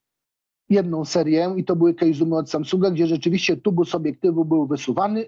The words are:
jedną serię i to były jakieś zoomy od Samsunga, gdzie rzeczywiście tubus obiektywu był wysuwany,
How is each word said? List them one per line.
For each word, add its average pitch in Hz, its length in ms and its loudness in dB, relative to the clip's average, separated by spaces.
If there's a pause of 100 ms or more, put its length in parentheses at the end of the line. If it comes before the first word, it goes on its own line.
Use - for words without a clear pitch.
(680)
jedną 175 360 0
serię 160 520 0
i 180 60 -2
to 180 120 0
były 170 140 4
jakieś 165 280 0
zoomy 160 200 0
od 156 120 -4
Samsunga, 180 420 0
gdzie 165 160 0
rzeczywiście 165 500 0
tubus 175 380 0
obiektywu 160 500 0
był 156 220 0
wysuwany, 190 600 -2